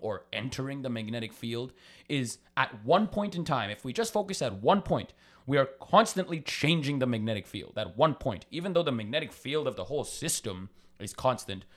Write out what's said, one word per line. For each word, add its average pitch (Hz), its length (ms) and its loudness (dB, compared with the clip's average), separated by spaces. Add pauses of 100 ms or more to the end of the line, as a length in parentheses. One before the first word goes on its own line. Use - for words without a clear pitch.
or 101 320 -4
entering 131 480 -4
the 127 80 -4
magnetic 113 420 -4
field 120 400 -6 (380)
is 131 280 -2 (200)
at 120 260 0
one 190 220 6
point 208 280 -2
in 170 80 -2
time, 123 280 0
if - 160 -8
we 123 60 -4
just 220 200 -2
focus 196 300 -2
at 117 100 0 (100)
one 185 200 6
point, 127 320 -2 (320)
we 139 100 2
are 135 120 6 (120)
constantly 190 600 4
changing 147 580 2
the 127 80 2
magnetic 110 400 0
field - 320 -10
at 98 180 -4
one 156 180 6
point. - 360 -4
Even 170 240 -4
though 170 80 4
the 147 100 0
magnetic 120 400 -2
field 139 340 -4
of 117 100 -2
the 92 80 -6
whole 131 200 -2
system 95 640 -4 (300)
is 107 160 -10
constant, 104 500 0 (120)